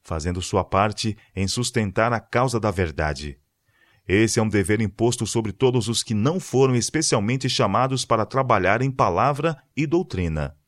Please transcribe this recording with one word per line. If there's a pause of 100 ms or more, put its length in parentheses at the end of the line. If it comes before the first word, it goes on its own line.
fazendo
sua
parte (180)
em
sustentar
a
causa
da
verdade. (680)
Esse
é
um
dever
imposto
sobre
todos
os
que
não
foram
especialmente
chamados
para
trabalhar
em
palavra (140)
e
doutrina. (120)